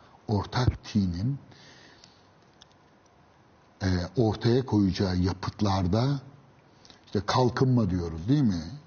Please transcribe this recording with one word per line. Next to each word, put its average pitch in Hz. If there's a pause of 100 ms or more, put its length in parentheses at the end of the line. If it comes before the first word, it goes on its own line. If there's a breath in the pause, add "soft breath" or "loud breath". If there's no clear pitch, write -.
(280 loud breath)
Ortak 113
tinin, 101 (2500 loud breath)
e, 98 (280)
ortaya 117
koyacağı 98
yapıtlarda 95 (840 loud breath)
işte 101
kalkınma 123
diyoruz 85
değil 147
mi? 92 (240)